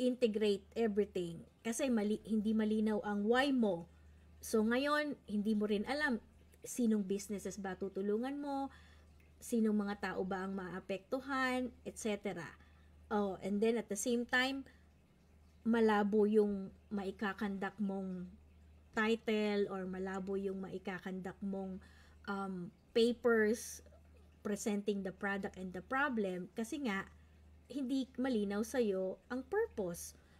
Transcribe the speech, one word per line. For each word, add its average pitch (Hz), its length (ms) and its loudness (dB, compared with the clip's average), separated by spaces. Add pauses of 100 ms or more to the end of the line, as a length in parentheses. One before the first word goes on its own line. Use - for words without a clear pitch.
integrate 214 720 4
everything. 196 720 0 (160)
Kasi 247 320 0
mali-, 208 320 2
hindi 214 320 2
malinaw 214 480 2
ang 202 240 0
why 262 240 6
mo. 202 400 2 (500)
So, 214 240 2
ngayon, 285 480 2 (160)
hindi 208 240 2
mo 208 160 0
rin 208 160 2
alam 277 320 0 (480)
sinong 220 400 2
businesses 196 560 -4
ba 185 160 -6
tutulungan 214 640 -2
mo, 277 320 -4 (640)
sinong 220 480 2
mga 208 160 -4
tao 190 240 -2
ba 185 160 -2
ang 196 160 -4
maapektuhan, 254 1120 -4 (160)
et 202 80 -10
cetera. 202 520 -4 (600)
Oh, 202 320 0
and 202 240 -2
then 226 160 4
at 208 80 -4
the 202 120 -4
same 240 280 0
time, 262 400 0 (960)
malabo 214 640 6
yung 208 480 2 (160)
maikakandak 196 880 -4
mong 190 480 -4 (720)
title 214 720 0
or 190 160 -6
malabo 190 480 -4
yung 196 240 -2
maikakandak 185 800 -8
mong, 190 400 -6 (480)
um, 190 480 -6 (160)
papers 226 880 2 (640)
presenting 202 640 -2
the 185 80 -6
product 202 400 -4
and 185 160 -10
the 180 100 -10
problem 220 720 -2
kasi 277 300 -6
nga 214 240 -2 (640)
hindi 269 480 -2
malinaw 208 420 0
sa'yo 202 560 0 (140)
ang 254 160 -6
purpose 220 680 -2 (280)